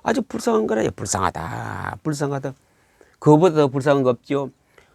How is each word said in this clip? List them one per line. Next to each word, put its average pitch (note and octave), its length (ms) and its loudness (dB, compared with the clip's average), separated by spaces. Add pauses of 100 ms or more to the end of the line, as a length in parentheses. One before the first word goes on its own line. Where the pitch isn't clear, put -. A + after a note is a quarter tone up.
아주 A#3 180 0
불쌍한 A3 460 -2
거라요. A3 280 -2
불쌍하다, F#2+ 1080 -6
불쌍하다. C#3+ 500 -6 (640)
그거보다 D#3 360 6
더 D3+ 140 4
불쌍한 C#3 340 0
거 B2+ 80 2
없죠. C3+ 400 -4 (440)